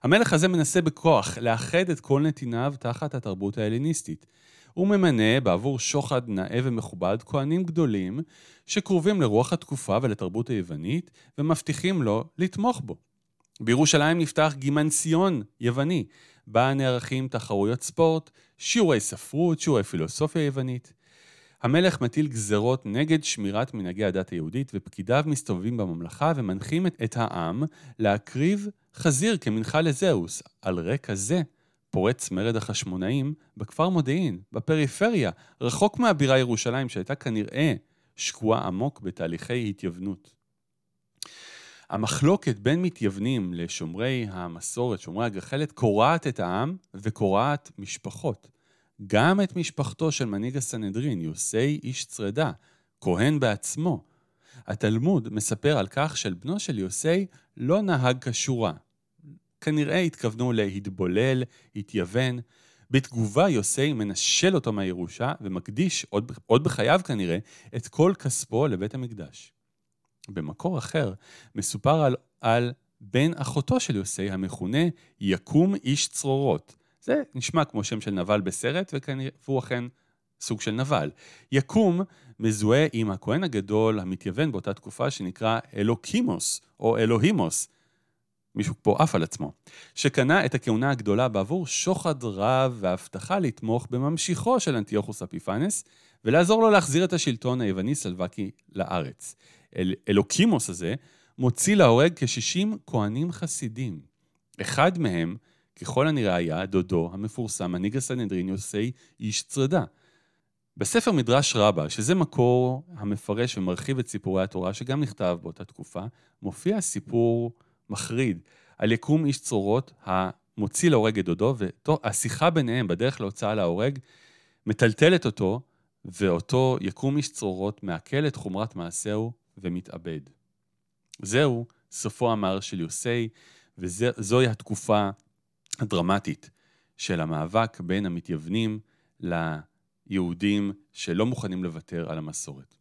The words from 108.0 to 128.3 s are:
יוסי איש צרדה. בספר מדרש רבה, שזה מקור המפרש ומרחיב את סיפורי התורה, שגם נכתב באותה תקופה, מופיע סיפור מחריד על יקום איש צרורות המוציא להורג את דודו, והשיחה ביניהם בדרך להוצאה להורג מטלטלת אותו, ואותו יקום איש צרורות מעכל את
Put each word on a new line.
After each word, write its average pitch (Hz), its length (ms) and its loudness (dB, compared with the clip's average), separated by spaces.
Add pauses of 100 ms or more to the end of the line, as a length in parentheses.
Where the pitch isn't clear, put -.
יוסי 104 420 -4 (280)
איש 107 240 -4
צרדה. 139 400 0 (960)
בספר 226 340 2
מדרש 131 440 2
רבה, 95 340 4
שזה 117 260 0
מקור 127 680 2 (120)
המפרש 104 640 -4
ומרחיב 95 420 -2
את 120 80 -6
סיפורי 95 360 -2
התורה, 95 300 -4
שגם 131 280 -4
נכתב 92 400 -2
באותה 85 240 -14
תקופה, - 360 -14 (400)
מופיע 180 400 -2
סיפור 117 720 0 (380)
מחריד 107 500 -2 (380)
על 107 140 2
יקום 151 340 2
איש 139 140 0
צרורות 107 540 -2 (100)
המוציא 98 840 -2
להורג 110 300 4
את 90 60 0
דודו, 98 300 2 (320)
והשיחה 151 640 0
ביניהם 127 380 0
בדרך 113 340 0
להוצאה 104 340 -2
להורג 104 440 0 (640)
מטלטלת 127 600 4
אותו, 107 360 0 (440)
ואותו 98 760 0
יקום 135 360 -2
איש 143 140 -4
צרורות 98 520 -6
מעכל 101 440 -2
את 135 80 -2